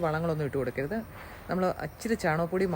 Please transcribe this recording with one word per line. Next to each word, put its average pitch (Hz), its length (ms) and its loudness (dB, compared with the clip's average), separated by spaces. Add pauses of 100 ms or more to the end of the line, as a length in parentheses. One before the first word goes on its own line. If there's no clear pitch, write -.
വളങ്ങളൊന്നും 156 420 2
ഇട്ട് 135 140 -2
കൊടുക്കരുത്. 135 360 -2 (520)
നമ്മൾ 180 140 2 (220)
ഇച്ചിരി 220 380 -2
ചാണകപ്പൊടി 170 420 2 (100)